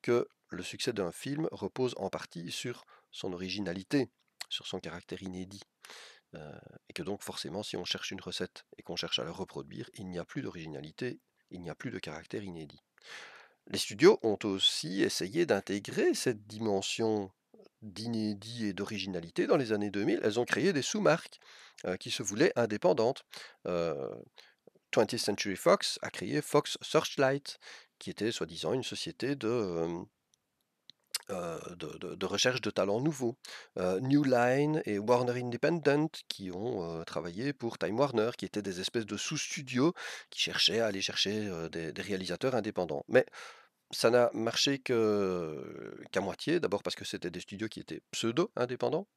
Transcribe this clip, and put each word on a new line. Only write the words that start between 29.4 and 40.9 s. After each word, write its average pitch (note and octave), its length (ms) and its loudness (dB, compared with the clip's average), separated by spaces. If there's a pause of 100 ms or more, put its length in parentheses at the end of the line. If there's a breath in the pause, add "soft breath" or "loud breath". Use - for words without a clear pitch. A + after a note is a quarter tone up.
euh, F2 560 0 (1300)
euh, F2+ 300 -4 (160)
de, E2 240 -10
de, F2 160 -8
de F#2+ 100 -4
recherche B2+ 340 2
de G#2+ 100 -2
talents G2+ 300 2
nouveaux. C3 380 0 (400 loud breath)
Euh, F#2 240 2
New C#3+ 220 6
Line C3+ 600 6
et G#2 140 2
Warner B2 420 4
Independent D3 680 2 (180)
qui F#2+ 240 -6
ont, G2+ 320 -2
euh, E2 200 -6
travaillé F2 500 -4
pour A#2 240 -4
Time F#2 200 0
Warner, B2 400 2
qui - 80 -4
étaient G#2 160 -4
des F#2+ 200 -4
espèces A2 240 -2
de G#2 100 -4
sous-studios C#3 760 0 (360 loud breath)
qui - 120 -10
cherchaient F#2 380 4
à A2+ 80 4
aller G2 140 0